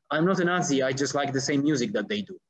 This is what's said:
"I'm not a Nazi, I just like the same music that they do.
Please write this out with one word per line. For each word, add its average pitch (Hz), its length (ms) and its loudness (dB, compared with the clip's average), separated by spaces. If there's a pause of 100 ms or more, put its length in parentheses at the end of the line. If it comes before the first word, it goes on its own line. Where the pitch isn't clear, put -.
"I'm 156 160 2
not 190 120 2
a 180 60 2
Nazi, 151 380 2
I 135 100 0
just 135 220 -2
like 143 180 -2
the 135 80 0
same 139 220 0
music 123 320 0
that 107 160 -4
they 104 100 -2
do. 95 180 -10 (100)